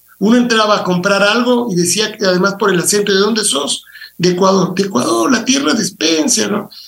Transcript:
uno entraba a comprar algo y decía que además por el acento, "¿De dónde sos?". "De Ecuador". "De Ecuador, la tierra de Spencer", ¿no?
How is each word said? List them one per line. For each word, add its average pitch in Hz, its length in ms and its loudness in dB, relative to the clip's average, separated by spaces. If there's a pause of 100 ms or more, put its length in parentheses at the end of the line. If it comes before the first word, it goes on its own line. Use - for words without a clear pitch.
(200)
uno 226 180 4
entraba 226 400 2
a 175 60 -4
comprar 185 400 0
algo 240 480 2
y 180 40 -2
decía 180 400 -2
que - 100 -4
además 185 340 0
por 202 120 2
el 180 80 0
acento, 202 340 0
"¿De 196 60 2
dónde 220 240 0
sos?". - 400 -4 (340)
"De 175 140 2
Ecuador". 185 440 2
"De 196 80 0
Ecuador, 320 480 -2
la 233 120 0
tierra 277 300 0
de 214 100 -2
Spencer", 294 680 -2
¿no? 208 180 -6 (180)